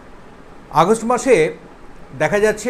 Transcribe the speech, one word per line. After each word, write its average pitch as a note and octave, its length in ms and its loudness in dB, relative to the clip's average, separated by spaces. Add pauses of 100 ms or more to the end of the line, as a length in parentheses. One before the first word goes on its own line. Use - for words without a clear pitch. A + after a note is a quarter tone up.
(800)
আগস্ট A3 300 2
মাসে B3 240 2 (880)
দেখা D#3 240 0
যাচ্ছে G#3+ 240 -2